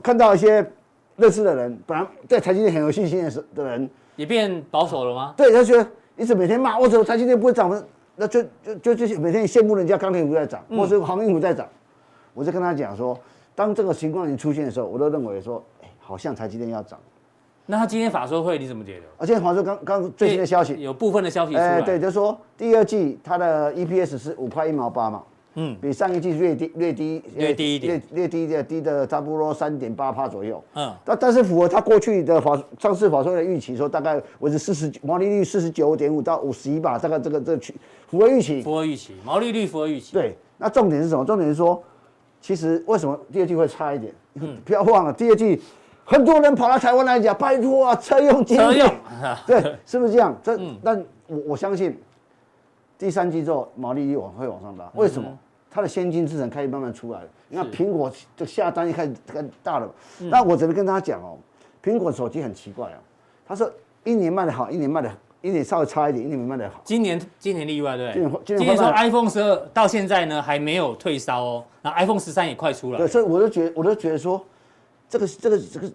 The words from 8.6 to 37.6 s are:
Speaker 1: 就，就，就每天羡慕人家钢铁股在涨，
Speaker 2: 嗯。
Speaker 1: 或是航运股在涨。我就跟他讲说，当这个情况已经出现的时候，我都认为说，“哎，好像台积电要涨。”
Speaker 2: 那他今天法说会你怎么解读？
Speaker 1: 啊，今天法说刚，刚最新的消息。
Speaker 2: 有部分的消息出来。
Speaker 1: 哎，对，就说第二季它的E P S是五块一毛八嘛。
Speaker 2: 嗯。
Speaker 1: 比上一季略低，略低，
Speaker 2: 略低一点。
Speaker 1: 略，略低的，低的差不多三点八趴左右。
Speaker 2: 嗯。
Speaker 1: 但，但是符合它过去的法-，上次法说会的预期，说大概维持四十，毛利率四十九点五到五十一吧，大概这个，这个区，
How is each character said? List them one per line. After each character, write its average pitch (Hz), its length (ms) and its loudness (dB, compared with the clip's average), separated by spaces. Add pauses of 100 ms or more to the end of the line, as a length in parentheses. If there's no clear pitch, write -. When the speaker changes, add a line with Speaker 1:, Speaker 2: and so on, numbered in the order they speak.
Speaker 1:
就， 233 140 2
就， 233 140 -2
就 202 100 -4
每 165 140 0
天 214 120 2
羡 233 160 4
慕 214 140 4
人 190 100 0
家 180 140 2
钢 190 140 -2
铁 175 120 0
股 143 80 -2
在 156 140 0
涨， - 220 -12
Speaker 2:
嗯。 220 100 -6
Speaker 1:
或 202 80 2
是 196 140 2
航 185 240 -4
运 214 80 2
股 165 80 2
在 175 120 0
涨。 123 140 -6 (640)
我 131 120 -8
就 170 80 -4
跟 180 100 -4
他 175 100 -2
讲 120 240 -6
说， 123 220 -6 (380)
当 208 180 -2
这 220 80 -2
个 185 100 0
情 156 200 -4
况 180 120 -4
已 156 40 -4
经 135 100 -6
出 151 140 -2
现 147 120 -4
的 131 60 -6
时 104 80 -6
候， 117 80 -4
我 95 100 -8
都 147 140 0
认 147 140 -4
为 98 160 -8
说 113 200 -10 (220)
，“哎， - 60 -20 (100)
好 - 180 -16
像 143 160 -10
台 110 140 -10
积 101 100 -12
电 117 140 -8
要 110 100 -8
涨。” - 160 -18 (720)
Speaker 2:
那 208 100 -4
他 226 80 0
今 220 160 -4
天 226 80 -2
法 143 160 -4
说 156 160 -4
会 165 160 -2
你 135 120 -8
怎 123 80 -12
么 110 80 -12
解 95 160 -16
读？ 82 40 -20 (160)
Speaker 1:
啊， 165 60 -6
今 226 80 4
天 208 80 0
法 175 100 0
说 185 120 0
刚， 196 200 -4
刚 196 280 -2
最 208 160 2
新 196 100 0
的 185 80 -2
消 175 160 2
息。 147 180 -4
Speaker 2:
有 135 140 -8
部 208 160 -2
分 190 140 0
的 175 40 -2
消 170 160 -2
息 156 100 -6
出 147 40 2
来。 175 120 2
Speaker 1:
哎， 175 120 2
对， 185 160 0
就 175 100 0
说 202 300 0 (180)
第 226 200 2
二 214 80 6
季 185 400 -2
它 180 120 -2
的 156 380 0
E 175 100 -4
P 180 160 0
S 143 160 -2
是 123 220 -10
五 127 80 -8
块 156 220 -2
一 - 20 -2
毛 135 180 -2
八 117 220 -2
嘛。 104 100 -10 (360)
Speaker 2:
嗯。 156 240 -8
Speaker 1:
比 139 120 -4
上 180 220 -2
一 175 60 -2
季 170 140 -4
略 160 200 0
低， 160 220 -6
略 165 160 -2
低， 156 300 -6 (120)
Speaker 2:
略 151 200 -2
低 147 200 -2
一 143 60 -4
点。 170 200 -4 (120)
Speaker 1:
略， 175 140 -4
略 - 20 -2
低 165 180 -4
的， 151 160 -2
低 160 180 -6
的 143 260 -2
差 151 140 -4
不 151 160 -6
多 151 160 -2
三 151 240 -4
点 123 160 -8
八 131 200 -4
趴 135 160 -6
左 101 160 -10
右。 107 180 -8 (120)
Speaker 2:
嗯。 135 200 -8 (100)
Speaker 1:
但， 226 160 0
但 254 120 4
是 240 100 6
符 180 160 2
合 175 80 6
它 180 140 2
过 214 180 6
去 202 240 2
的 160 180 4
法-， 147 160 2 (220)
上 208 160 2
次 190 160 4
法 139 140 2
说 180 80 0
会 175 60 0
的 165 60 0
预 180 140 -2
期， 123 180 -8
说 143 120 -2
大 156 120 -2
概 147 220 -2 (160)
维 147 100 -2
持 147 80 0
四 156 160 -2
十， 151 200 -4 (100)
毛 156 140 -2
利 185 100 0
率 208 160 0
四 190 180 -2
十 165 80 -2
九 156 280 0
点 147 180 0
五 147 80 -2
到 160 160 -2
五 139 140 -6
十 - 180 -8
一 151 80 -2
吧， 135 180 -2
大 156 120 -4
概 156 100 -2
这 151 100 -6
个， 147 120 -2
这 131 120 -4
个 156 60 -2
区， - 160 -14 (340)